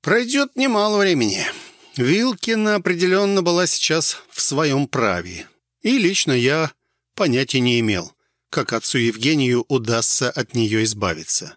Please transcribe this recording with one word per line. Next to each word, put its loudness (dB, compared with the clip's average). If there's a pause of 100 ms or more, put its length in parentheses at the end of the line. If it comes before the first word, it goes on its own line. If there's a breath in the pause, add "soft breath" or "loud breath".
пройдет 0
немало 2
времени. 2 (520 loud breath)
Вилкина 0
определенно 0
была 2
сейчас -2 (120)
в -8
своем 0
праве. -4 (360)
И 2
лично 0
я 0 (420)
понятия 0
не 2
имел, -2 (380)
как -4
отцу -2
Евгению 0
удастся 0
от -8
нее 0
избавиться. -4